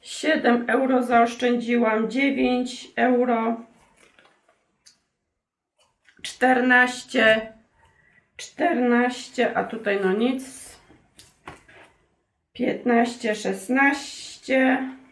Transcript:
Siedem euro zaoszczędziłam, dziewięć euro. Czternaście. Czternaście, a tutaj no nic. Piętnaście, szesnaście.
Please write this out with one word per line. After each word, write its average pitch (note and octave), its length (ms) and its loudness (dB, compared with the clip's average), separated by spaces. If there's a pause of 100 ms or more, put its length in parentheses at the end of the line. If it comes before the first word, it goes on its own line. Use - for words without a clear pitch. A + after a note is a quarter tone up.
Siedem B3 680 0
euro B3+ 340 2
zaoszczędziłam, A#3 1080 0
dziewięć B3+ 880 -2
euro. A#3+ 600 2 (2750)
Czternaście. B3 1300 2 (840)
Czternaście, B3 1200 0
a F3+ 80 0
tutaj G3+ 400 -4
no F#3 80 2
nic. B3 640 -4 (1800)
Piętnaście, A#3 840 0
szesnaście. C4 1500 -2 (240)